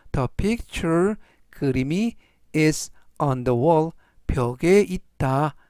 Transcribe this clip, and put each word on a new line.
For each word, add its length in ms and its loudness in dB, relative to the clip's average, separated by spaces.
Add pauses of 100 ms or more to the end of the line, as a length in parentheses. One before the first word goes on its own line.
(120)
"The 160 -2 (100)
picture", 760 -2 (340)
그림이 680 -2 (400)
"is 360 0 (280)
on 240 -2
the 140 0
wall", 340 2 (360)
벽에 540 2
있다, 760 -4 (140)